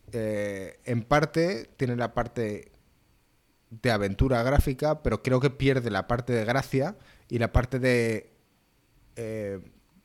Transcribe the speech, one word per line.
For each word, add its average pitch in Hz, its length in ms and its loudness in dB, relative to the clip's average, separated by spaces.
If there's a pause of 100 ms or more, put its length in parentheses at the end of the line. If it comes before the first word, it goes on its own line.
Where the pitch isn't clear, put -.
(120)
eh, 104 720 -6
en 120 180 -2
parte 160 720 2
tiene 123 200 -2
la 117 180 -4
parte 117 560 -4 (1000)
de 113 200 -2
aventura 113 520 2
gráfica, 143 600 0
pero 110 200 0
creo 127 180 2
que 139 100 2
pierde 127 400 0
la 95 160 -2
parte 120 260 -2
de 110 120 2
gracia 135 520 0 (320)
y 120 100 -4
la 113 140 0
parte 127 260 0
de, 120 520 2 (840)
eh, 107 440 -6 (440)